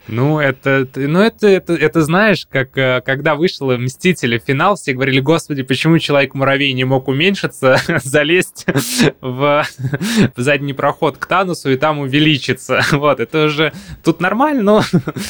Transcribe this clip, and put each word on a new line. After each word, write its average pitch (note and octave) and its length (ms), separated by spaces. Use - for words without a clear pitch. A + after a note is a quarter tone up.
Ну, C3+ 320
это, C3+ 460
т-, C3+ 240
ну, E3+ 120
это, G#3+ 280
это, F#3 240
это D#3 300
знаешь, F3+ 440
как, C3 300
э, B2+ 260
когда D3 340
вышло C#3 420
«Мстители» B2+ 600
финал, E3 380
все - 160
говорили: C3 280
«Господи, D3 420
почему E3 360
Человек-муравей C#3 760
не C3 100
мог C3 240
уменьшиться, C#3 720
<laughs> E3 160
залезть D3+ 640
в, C#3+ 420
в B2+ 60
задний C#3+ 320
проход C#3 420
к - 80
Таносу F3 460
и C3 80
там D3+ 220
увеличиться?» C3+ 840
<laughs> - 60
Вот, D3 260
это D3+ 280
уже D3+ 260
тут E3 160
нормально, A#3+ 420
но G3+ 200